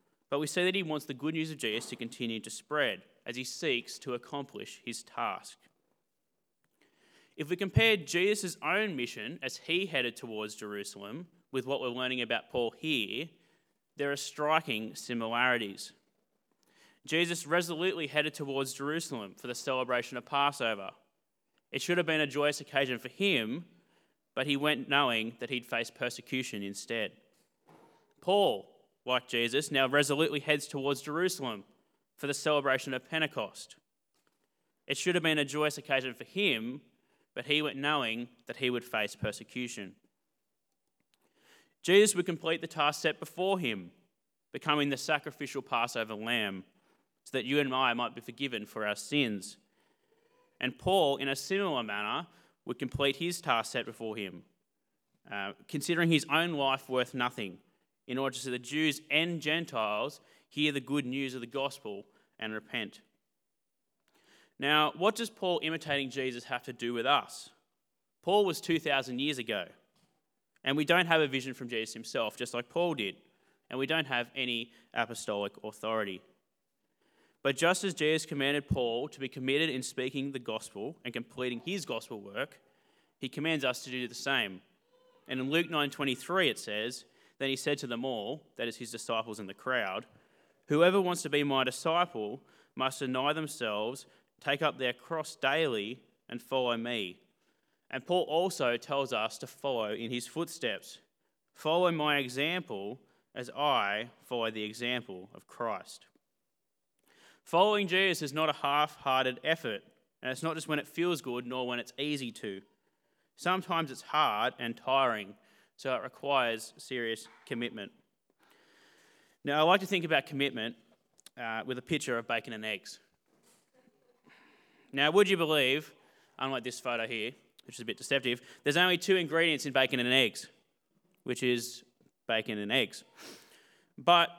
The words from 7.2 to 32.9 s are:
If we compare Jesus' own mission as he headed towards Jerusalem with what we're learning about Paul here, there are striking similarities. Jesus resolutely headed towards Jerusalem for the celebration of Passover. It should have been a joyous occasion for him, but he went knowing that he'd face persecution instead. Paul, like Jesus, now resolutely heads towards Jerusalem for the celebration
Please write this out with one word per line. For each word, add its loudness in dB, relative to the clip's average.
If -6
we 0
compare 6
Jesus' 0
own 0
mission -6
as -6
he -2
headed -2
towards -6
Jerusalem -10
with -2
what -2
we're -2
learning -2
about -2
Paul 0
here, -2
there 0
are -2
striking 0
similarities. 0
Jesus 0
resolutely 0
headed 0
towards -4
Jerusalem -4
for -12
the -6
celebration 0
of -10
Passover. 0
It -4
should 2
have 2
been 2
a 2
joyous 0
occasion 0
for -10
him, 0
but 0
he 2
went 0
knowing 2
that -8
he'd -4
face -2
persecution -4
instead. -4
Paul, 4
like 2
Jesus, 2
now 4
resolutely 4
heads 0
towards -2
Jerusalem -2
for -6
the -2
celebration 2